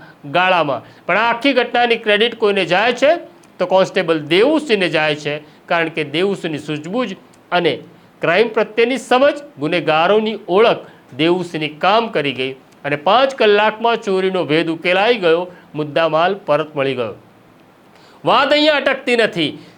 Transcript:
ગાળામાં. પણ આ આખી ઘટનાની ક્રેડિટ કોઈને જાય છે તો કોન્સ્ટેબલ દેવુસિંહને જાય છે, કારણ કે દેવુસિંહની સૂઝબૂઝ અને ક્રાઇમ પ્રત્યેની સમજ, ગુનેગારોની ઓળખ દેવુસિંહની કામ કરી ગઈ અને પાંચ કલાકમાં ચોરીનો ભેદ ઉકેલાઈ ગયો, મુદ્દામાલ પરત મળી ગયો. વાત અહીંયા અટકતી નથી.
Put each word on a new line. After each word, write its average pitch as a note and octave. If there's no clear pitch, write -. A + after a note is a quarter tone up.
ગાળામાં. D#3
પણ F3
આ A#3
આખી C4+
ઘટનાની A#3+
ક્રેડિટ A3
કોઈને G3+
જાય G3+
છે C#4+
તો F#3
કોન્સ્ટેબલ F3+
દેવુસિંહને G#3
જાય D3+
છે, D3+
કારણ E3
કે D#3
દેવુસિંહની D#3+
સૂઝબૂઝ F3+
અને E3+
ક્રાઇમ F3+
પ્રત્યેની A3+
સમજ, C#4
ગુનેગારોની F3
ઓળખ F#3+
દેવુસિંહની E3
કામ G#3+
કરી D3
ગઈ C3
અને D3
પાંચ A#3+
કલાકમાં A3
ચોરીનો F#3
ભેદ D#3+
ઉકેલાઈ F#3
ગયો, F3
મુદ્દામાલ D#3+
પરત D3+
મળી C3+
ગયો. A2+
વાત B3+
અહીંયા D4+
અટકતી C4
નથી. G3